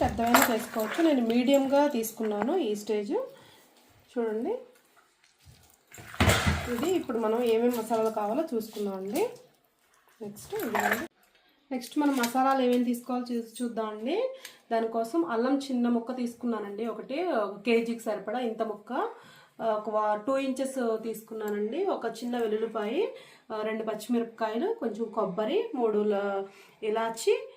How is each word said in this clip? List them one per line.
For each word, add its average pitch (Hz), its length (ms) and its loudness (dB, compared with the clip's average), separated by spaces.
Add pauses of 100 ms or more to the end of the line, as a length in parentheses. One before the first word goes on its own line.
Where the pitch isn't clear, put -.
పెద్దవైనా 233 400 2 (100)
చేసుకోవచ్చు. 220 560 -2
నేను 269 200 4
మీడియంగా 269 600 4
తీసుకున్నాను 226 680 0
ఈ 214 180 0
స్టేజ్. 208 380 -2 (1000)
చూడండి, 233 420 -2 (2250)
ఇది 269 160 0 (100)
ఇప్పుడు 240 260 -2
మనం 226 180 2 (100)
ఏమేమి 240 240 4
మసాలాలు 220 320 2
కావాలో 220 340 0 (100)
చూసుకుందామండి. 208 760 -2 (920)
నెక్స్ట్ 208 340 -12
ఇదిగోండి, 262 520 0 (640)
నెక్స్ట్ 254 260 -6
మనం 285 200 4
మసాలాలు 262 440 2
ఏమేమి 247 300 4
తీసుకోవాలో 247 400 -4
చూ-, 226 200 -4 (100)
చూద్దామండి. 226 680 -2 (420)
దానికోసం 226 540 0
అల్లం 247 320 2
చిన్న 247 300 0
ముక్క 240 340 0
తీసుకున్నానండి, 220 640 -4
ఒకటి, 233 380 -4
ఒక 214 380 -2
కేజీకి 233 380 2
సరిపడా 220 400 -4
ఇంత 226 240 -2
ముక్క. 247 480 -4 (640)
ఒక 214 120 -6
వా-, 214 260 2 (100)
టూ 269 120 2
ఇంచెస్ 262 680 0
తీసుకున్నానండి. 214 840 -4
ఒక 262 200 -2
చిన్న 240 320 -4
వెల్లుల్లిపాయ, 226 720 0 (460)
ఆ, 214 80 -4
రెండు 220 220 -4
పచ్చిమిరపకాయలు, 226 880 -2
కొంచెం 226 320 -4 (100)
కొబ్బరి, 220 600 0
మూడు 214 240 4 (120)
ల-, 196 340 0 (380)
ఇలాచి, 226 720 2